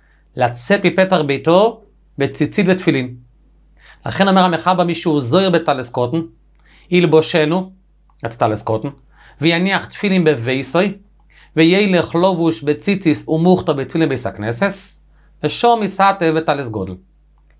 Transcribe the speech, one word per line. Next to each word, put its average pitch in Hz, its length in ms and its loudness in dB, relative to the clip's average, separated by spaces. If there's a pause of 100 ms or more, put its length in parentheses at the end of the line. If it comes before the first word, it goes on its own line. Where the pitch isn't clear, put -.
(360)
לצאת 127 500 0
מפתח 185 360 2
ביתו 160 600 0 (360)
בציצית 143 520 -2
ותפילין. 139 460 -2 (920)
לכן 185 220 0
אומר 190 160 4
המחבר, 180 400 0
מי 170 120 -2
שהוא 156 240 0
זוהר 156 300 2
בטלית 147 400 0
קוטן, 123 320 -2 (680)
ילבושנו, 165 800 2 (540)
את 113 80 -8
הטלית 107 300 -2
קוטן, 110 260 -4 (520)
ויניח 170 440 0
תפילין 190 380 0
בביתו, 135 560 0 (760)
וילך 175 600 2
לובוש 170 480 0
בציציס 151 640 -2
ומוכתו 170 480 2
בתפילין 135 340 -2
בית 131 160 -4
הכנסת, 117 760 -4 (420)
ושם 233 400 2
יסתתר 196 520 0
בטלית 147 320 -2
גודל. 95 260 -6 (680)